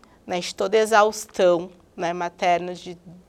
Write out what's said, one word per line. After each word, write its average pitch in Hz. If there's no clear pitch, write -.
né, 180
de -
toda 202
a 220
exaustão, 208
né, 170
materna, 175
de, 175